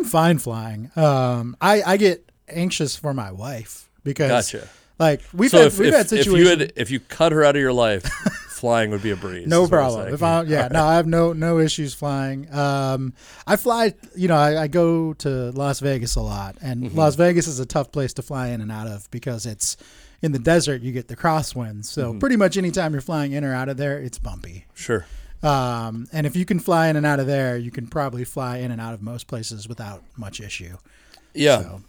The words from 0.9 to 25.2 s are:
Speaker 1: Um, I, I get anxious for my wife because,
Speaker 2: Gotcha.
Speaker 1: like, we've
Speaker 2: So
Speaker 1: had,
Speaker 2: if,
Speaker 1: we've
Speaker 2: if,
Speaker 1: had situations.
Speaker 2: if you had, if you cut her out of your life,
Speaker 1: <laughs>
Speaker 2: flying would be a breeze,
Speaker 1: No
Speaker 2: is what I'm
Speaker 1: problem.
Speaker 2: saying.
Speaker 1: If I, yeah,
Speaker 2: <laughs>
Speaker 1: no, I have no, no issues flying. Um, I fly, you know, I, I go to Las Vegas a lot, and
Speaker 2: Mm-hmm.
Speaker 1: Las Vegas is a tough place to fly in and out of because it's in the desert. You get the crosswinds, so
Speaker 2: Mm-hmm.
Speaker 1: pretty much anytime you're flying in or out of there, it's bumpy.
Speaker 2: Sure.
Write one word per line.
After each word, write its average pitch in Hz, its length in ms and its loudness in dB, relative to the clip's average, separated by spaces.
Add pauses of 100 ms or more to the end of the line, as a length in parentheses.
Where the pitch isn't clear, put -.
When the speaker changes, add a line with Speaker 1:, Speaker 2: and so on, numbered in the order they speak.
Speaker 1:
Um, 127 640 0
I, 202 260 4
I 190 120 4
get 196 340 2 (160)
anxious 170 480 -2
for 147 180 -4
my 110 180 -6
wife 110 580 -12 (160)
because, 143 240 0 (220)
Speaker 2:
Gotcha. - 160 -12 (320)
Speaker 1:
like, 156 220 2 (120)
we've 208 180 2
Speaker 2:
So 175 60 10
Speaker 1:
had, 156 100 12
Speaker 2:
if, 190 120 2
Speaker 1:
we've 226 100 6
Speaker 2:
if, - 60 4
Speaker 1:
had 220 140 4
situations. 202 240 4
Speaker 2:
if 180 60 6
you 175 100 10
had, 165 280 2
if 123 140 -2
you 131 100 -2
cut - 320 2
her 156 100 4
out 143 140 6
of 143 40 2
your 131 120 2
life, 110 300 2
Speaker 1:
<laughs> - 460 -6
Speaker 2:
flying 117 420 0
would 101 100 -4
be 107 80 -2
a 101 60 -2
breeze, 90 320 -8
Speaker 1:
No 170 160 4
Speaker 2:
is 170 80 2
what 180 80 4
I'm - 20 4
Speaker 1:
problem. 120 220 0
Speaker 2:
saying. 95 100 -6
Speaker 1:
If 147 100 -4
I, 165 200 2
yeah, 151 240 0
Speaker 2:
<laughs> 131 40 -6
Speaker 1:
no, 160 140 2
I 160 100 4
have 165 120 4
no, 170 260 2
no 165 260 0
issues 151 360 0
flying. 139 580 -6
Um, 135 600 -2 (340)
I 208 100 2
fly, 233 380 2 (200)
you 180 120 0
know, 170 100 4
I, 151 260 4
I 151 40 -2
go 165 460 2
to 127 380 -4
Las 139 280 -2
Vegas 131 360 -2
a 117 60 -2
lot, 101 400 -6
and 127 220 -6
Speaker 2:
Mm-hmm. 123 140 -6
Speaker 1:
Las 151 180 4
Vegas 175 320 4
is 135 120 -6
a 131 60 -4
tough 139 260 -4
place 135 220 -4
to - 80 -10
fly 127 280 -6
in 120 120 -6
and 107 100 -8
out 110 160 -10
of 101 240 -12
because 120 360 -8
it's - 280 -6 (460)
in 160 100 0
the 135 80 -2
desert. 143 440 2
You 127 100 -6
get 123 160 -8
the 120 80 -14
crosswinds, 123 680 -4
so 127 260 -6
Speaker 2:
Mm-hmm. 113 80 -8
Speaker 1:
pretty 254 180 2
much 190 180 4
anytime 180 380 -2
you're 139 80 -4
flying 147 320 -4
in 143 100 -4
or 135 100 -4
out 127 140 -4
of 139 80 -6
there, 143 240 -4
it's 127 200 -12
bumpy. 90 540 -12
Speaker 2:
Sure. 107 320 -4 (380)